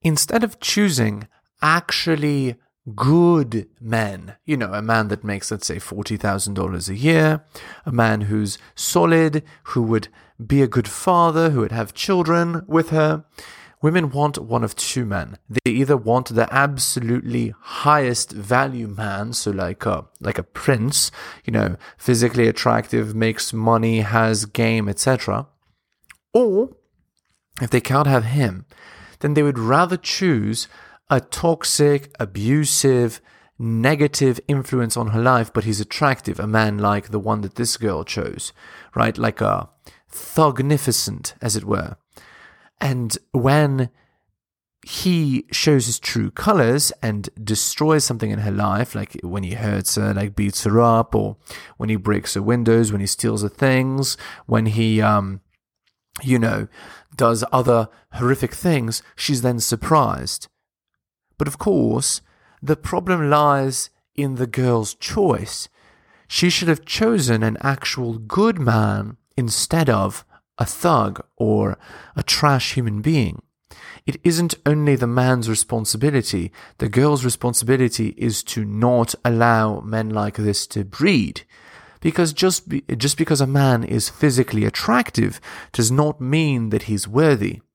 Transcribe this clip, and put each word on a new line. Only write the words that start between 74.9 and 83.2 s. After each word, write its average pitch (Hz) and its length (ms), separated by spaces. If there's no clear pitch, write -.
the 120 100
man's 123 420
responsibility. 110 1040
The 120 100
girl's 135 340
responsibility 123 960
is 113 280
to 110 200
not 117 480
allow 113 580
men 110 280
like 104 280
this 107 300
to 104 160
breed. 139 600
Because 160 320
just 185 340
be-, 139 140
just 135 220
because 156 200